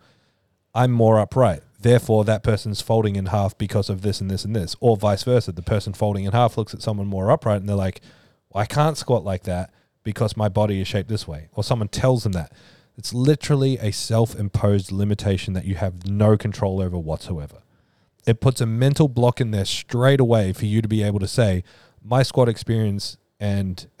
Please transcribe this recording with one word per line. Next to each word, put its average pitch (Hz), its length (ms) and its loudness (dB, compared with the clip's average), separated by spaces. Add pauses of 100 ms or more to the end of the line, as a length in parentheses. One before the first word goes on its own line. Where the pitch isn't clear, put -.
(760)
I'm 127 180 2
more 110 260 6
upright. 104 440 2 (180)
Therefore, 117 440 4
that 110 180 0
person's 107 400 -2
folding 107 340 0
in 95 100 -2
half 98 300 0
because 101 320 -2
of 95 140 -4
this 101 180 -2
and 95 100 -4
this 95 140 -4
and 104 100 -4
this." 98 240 -4
Or 117 180 4
vice 101 280 0
versa. 123 280 0
The 85 100 -10
person 101 320 -2
folding 101 300 -2
in 98 80 -4
half 120 260 2
looks 107 160 -4
at - 80 -14
someone 104 240 -4
more 98 240 0
upright 107 300 0
and 98 80 -6
they're 101 80 0
like, 95 260 -4 (520)
"I 104 120 -2
can't 151 320 0
squat 110 260 -2
like 95 200 -4
that 90 280 -4 (320)
because 107 320 -4
my 107 140 0
body 104 320 0
is 90 60 -6
shaped 98 200 -4
this 107 180 -6
way." 76 280 -12
Or 101 100 -2
someone 110 240 -2
tells 127 360 0
them 101 80 -2
that. 82 200 -4 (460)
It's - 160 -10
literally 135 640 0
a 104 120 -4
self-imposed 104 1000 0
limitation 98 640 -2
that 92 100 -6
you 95 120 -4
have 90 300 -6
no 104 300 4
control 98 460 -2
over 90 160 -4
whatsoever. 78 640 -8 (640)
It 113 160 2
puts 131 180 2
a 120 60 0
mental 135 420 2
block 120 320 2
in 117 100 -2
there 101 140 0
straight 131 560 2
away 113 320 4
for 107 140 -4
you 107 160 2
to 110 60 -2
be 107 140 0
able 101 180 0
to 95 80 0
say, 95 360 2 (400)
"My 123 180 2
squat 123 280 2
experience 110 640 -4 (260)
and 98 460 -4 (120)